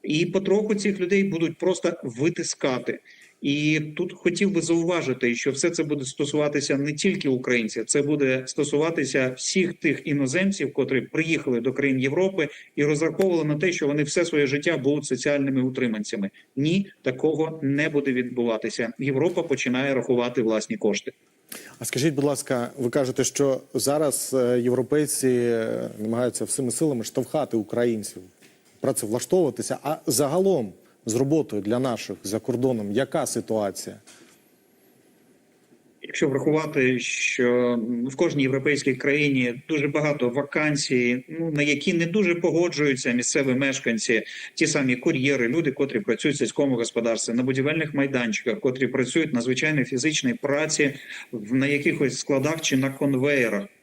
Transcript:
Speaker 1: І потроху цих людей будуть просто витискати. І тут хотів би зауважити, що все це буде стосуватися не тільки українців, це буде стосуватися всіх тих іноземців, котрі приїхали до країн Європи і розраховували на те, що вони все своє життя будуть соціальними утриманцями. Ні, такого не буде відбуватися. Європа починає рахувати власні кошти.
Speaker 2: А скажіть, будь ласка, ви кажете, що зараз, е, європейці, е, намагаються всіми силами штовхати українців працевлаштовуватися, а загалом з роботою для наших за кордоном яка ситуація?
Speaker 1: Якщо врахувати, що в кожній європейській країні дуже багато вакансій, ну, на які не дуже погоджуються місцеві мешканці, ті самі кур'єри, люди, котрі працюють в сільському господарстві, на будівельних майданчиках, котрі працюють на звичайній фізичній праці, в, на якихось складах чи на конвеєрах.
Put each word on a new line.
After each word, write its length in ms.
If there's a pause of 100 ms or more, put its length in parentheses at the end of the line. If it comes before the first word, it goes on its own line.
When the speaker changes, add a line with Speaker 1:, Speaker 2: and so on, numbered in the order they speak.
Speaker 1:
І 220
потроху 500
цих 240
людей 240
будуть 340
просто 360 (100)
витискати. 960 (420)
І 400 (160)
тут 160
хотів 380
би 100
зауважити, 720
що 160
все 180
це 140
буде 220
стосуватися 720
не 160
тільки 360
українців, 560
це 160
буде 440
стосуватися 920
всіх 360
тих 320
іноземців, 680
котрі 280
приїхали 600
до 120
країн 260
Європи 480 (280)
і 80
розраховували 600
на 120
те, 160
що 160
вони 160
все 220
своє 220
життя 300
будуть 280
соціальними 560
утриманцями. 680 (260)
Ні, 320 (140)
такого 600
не 260
буде 240
відбуватися. 840
Європа 440
починає 500
рахувати 480
власні 360
кошти. 340 (680)
Speaker 2:
А 60
скажіть, 280
будь 120
ласка, 520
ви 120
кажете, 340
що 380 (120)
зараз, 600
е, 260
європейці, 680
е, 640 (100)
намагаються 460
всіми 260
силами 320
штовхати 540
українців 640 (600)
працевлаштовуватися, 1000
а 120 (120)
загалом 680 (320)
з 100
роботою 460
для 180
наших 440
за 160
кордоном 520
яка 340
ситуація? 720 (2000)
Speaker 1:
Якщо 280
врахувати, 720
що 800 (320)
в 40
кожній 280
європейській 520
країні 720
дуже 180
багато 420
вакансій, 1000
ну, 220
на 120
які 300
не 120
дуже 300
погоджуються 760
місцеві 440
мешканці, 680 (320)
ті 120
самі 280
кур'єри, 520
люди, 240
котрі 280
працюють 360
в 40
сільському 360
господарстві, 580
на 100
будівельних 500
майданчиках, 680
котрі 280
працюють 460
на 80
звичайній 420
фізичній 500
праці, 600 (380)
в, 220
на 140
якихось 500
складах 440
чи 160
на 120
конвеєрах. 760 (180)